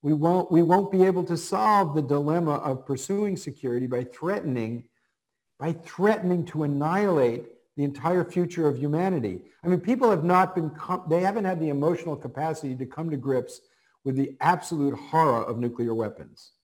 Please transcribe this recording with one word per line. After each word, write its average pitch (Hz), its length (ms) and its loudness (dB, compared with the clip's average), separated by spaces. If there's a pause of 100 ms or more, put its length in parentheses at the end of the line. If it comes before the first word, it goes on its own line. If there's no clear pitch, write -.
We 147 120 2
won't, 170 360 2
we 170 140 6
won't 190 280 4
be 190 120 4
able 180 220 2
to 170 120 -2
solve 190 560 2
the 156 80 2
dilemma 147 520 0
of 135 340 -4
pursuing 196 500 -2
security 123 480 -4
by 123 200 -2
threatening, 123 800 -4 (760)
by 156 140 -4
threatening 180 720 0
to 151 180 -4
annihilate 147 840 0 (320)
the 143 60 -2
entire 165 400 0
future 175 440 -2
of 127 120 0
humanity. 147 640 -2 (220)
I 170 40 -2
mean, 180 120 2
people 240 300 2
have 160 140 2
not 185 320 4
been, 160 160 -2
com-, 180 380 -6
they 165 100 2
haven't 196 260 0
had 180 140 -2
the 156 100 -2
emotional 147 460 -2
capacity 135 600 -6
to 127 80 -8
come 160 240 -8
to 147 80 -4
grips 127 440 -2 (420)
with 131 120 -2
the 139 260 -2
absolute 147 560 0
horror 151 460 2
of 117 160 -6
nuclear 120 340 -2
weapons - 600 -8 (100)